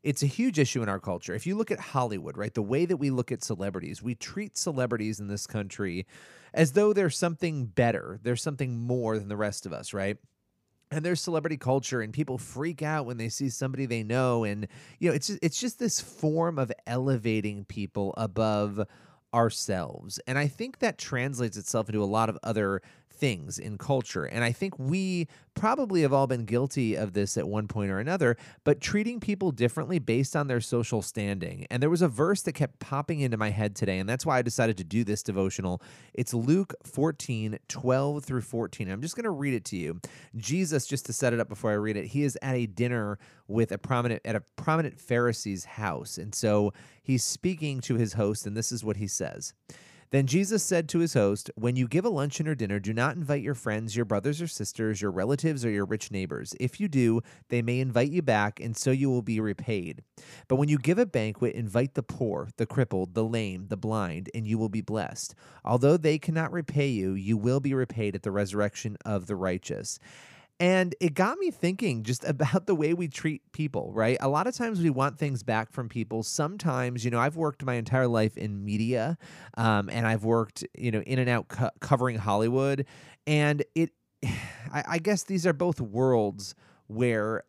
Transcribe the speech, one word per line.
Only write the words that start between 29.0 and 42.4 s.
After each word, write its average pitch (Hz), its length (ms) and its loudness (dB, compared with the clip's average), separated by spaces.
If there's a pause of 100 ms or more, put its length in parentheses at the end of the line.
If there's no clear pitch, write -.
people 190 320 0
differently 123 480 0
based 120 340 0
on 147 140 0
their 123 120 2
social 117 400 0
standing. 92 680 -4
And 123 100 0
there 147 100 2
was 175 120 4
a 175 60 4
verse 156 340 2
that 160 120 -2
kept - 260 -2
popping 147 400 -4
into 123 160 2
my 107 140 0
head 104 260 0
today, 95 240 0
and 95 80 -2
that's 127 180 -2
why 139 120 4
I 123 40 4
decided 113 360 2
to 95 60 -6
do 104 200 0
this 101 180 -2
devotional. 95 580 0 (320)
It's - 220 -4
Luke 147 480 2
fourteen, 113 840 -2
twelve 135 560 0
through 127 160 -2
fourteen. 110 500 -6
I'm 95 100 -4
just 160 140 -6
gonna 233 160 -4
read 139 240 -2
it 107 120 -2
to 101 100 -6
you. 85 240 -4 (360)
Jesus, 147 480 0
just - 220 -6
to 120 60 -8
set 120 200 2
it 120 60 2
up 113 100 0
before 107 220 -2
I 107 40 4
read 104 220 0
it, 90 100 -4
he 139 180 0
is 135 180 0